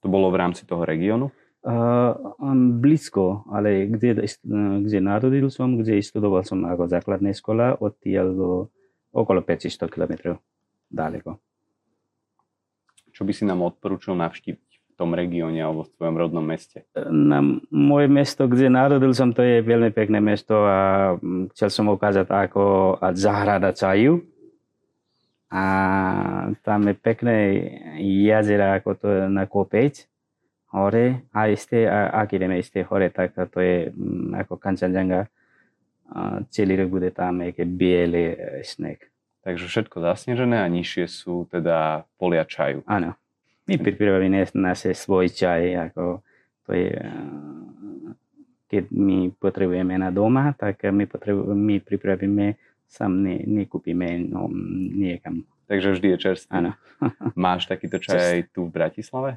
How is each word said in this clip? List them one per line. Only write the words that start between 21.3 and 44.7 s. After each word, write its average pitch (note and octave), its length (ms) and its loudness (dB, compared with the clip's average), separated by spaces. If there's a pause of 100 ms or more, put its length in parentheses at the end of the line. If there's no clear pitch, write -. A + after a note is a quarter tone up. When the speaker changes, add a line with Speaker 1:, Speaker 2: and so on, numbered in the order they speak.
Speaker 2:
chcel - 160 0
som G#2 240 0
ukázať, G2 320 2
ako, G2 400 0 (320)
a F#2 160 0
zahrada G2+ 640 2
čaju. A2+ 480 4 (1200)
A F#2+ 160 -4 (960)
tam G#2 280 0
je G2+ 80 2
pekné A2+ 400 0 (640)
jazera, G2+ 800 4
ako - 160 -4
to - 120 -6
je F#2+ 200 2
na G2 160 0
kopec, G2+ 640 0 (600)
hore. A#2 640 2
A G#2+ 160 0
ešte, A2+ 360 0
a, G2+ 320 2
ak G#2 160 0
ideme F#2 280 0
ešte F#2 240 -4
hore, F#2+ 240 0
tak F#2 260 -2
to F2+ 260 -6
je, F2+ 320 0
mm, - 480 -6
ako F2+ 160 -8
Kanchenjunga, F#2 720 -2 (800)
a G1+ 400 -8
celý F#2+ 320 0
rok F#2+ 100 0
bude F#2 220 -2
tam F2+ 320 -4
nejaký F2 220 -6
biely, F2 640 2
e, E2 60 -6 (280)
sneh. D#2 320 -12 (480)
Speaker 1:
Takže F2+ 200 -8
všetko F2+ 400 -6
zasnežené A#2+ 560 -2
a F#2+ 80 0
nižšie F2 400 -4
sú F2 400 -8
teda D#2+ 560 -2 (120)
polia E2+ 280 0
čaju. C#2 400 -4
Speaker 2:
Áno. F#2 320 -4 (480)
My G3 120 -2
pripravíme F#2+ 760 2
naše F#2 400 -2